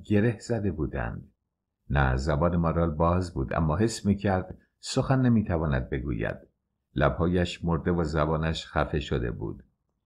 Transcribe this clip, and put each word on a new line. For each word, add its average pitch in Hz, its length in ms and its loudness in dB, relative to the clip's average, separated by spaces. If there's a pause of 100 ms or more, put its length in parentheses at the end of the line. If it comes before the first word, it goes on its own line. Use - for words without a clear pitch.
گره 104 340 2
زده 117 340 -4
بودند؟ - 560 -6 (600)
نه، 65 260 2
زبان 78 400 0
مارال 82 340 2
باز 85 440 0
بود، 67 200 -4
اما 78 220 0
حس 110 300 0
می‌کرد 98 520 0 (220)
سخن 131 420 0
نمی‌تواند 87 680 2
بگوید. 62 460 -4 (580)
لب‌هایش 85 720 2
مرده 85 280 0
و 85 120 0
زبانش 78 600 0
خفه 76 340 -2
شده 60 300 -2
بود. 50 340 -8 (420)